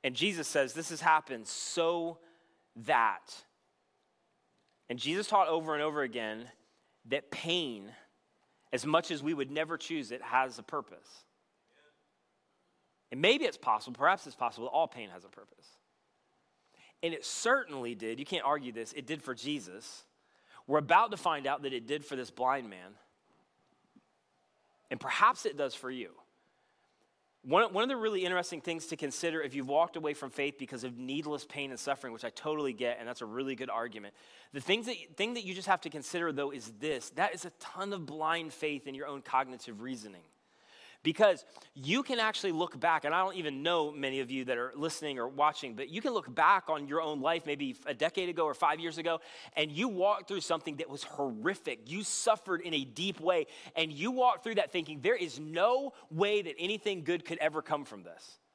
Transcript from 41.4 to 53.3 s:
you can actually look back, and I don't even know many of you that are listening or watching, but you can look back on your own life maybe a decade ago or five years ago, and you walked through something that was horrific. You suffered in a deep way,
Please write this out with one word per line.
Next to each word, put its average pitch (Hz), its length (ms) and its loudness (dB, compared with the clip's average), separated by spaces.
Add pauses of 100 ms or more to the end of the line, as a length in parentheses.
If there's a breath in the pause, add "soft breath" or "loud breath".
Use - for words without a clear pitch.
you 160 280 2
can 254 160 -2
actually 220 320 2
look 160 300 0
back, 160 240 4
and 151 100 2
I 185 80 6
don't 190 140 0
even 147 260 -4
know 160 300 2
many 135 280 -2
of 127 120 -2
you 131 140 -2
that 123 120 0
are 123 160 -2
listening 147 460 -4
or 120 80 -2
watching, 139 480 0
but 131 120 -6
you 170 120 -6
can 202 120 -2
look 156 220 -4
back 180 340 8
on 147 200 -2
your 151 120 0
own 151 200 -2
life 160 260 2
maybe 143 300 -2 (100)
a 143 80 -2
decade 170 340 0
ago 170 160 0
or 143 100 0
five 160 260 4
years 165 180 -4
ago, 165 220 0 (360 loud breath)
and 156 140 2
you 170 160 0
walked 196 400 2
through 196 140 -2
something 156 360 -2
that 160 120 -6
was 139 160 -10
horrific. 127 840 -4
You 185 140 -6
suffered 196 580 2
in 170 140 -4
a 139 100 2
deep 151 360 -4
way, 165 260 4 (300 loud breath)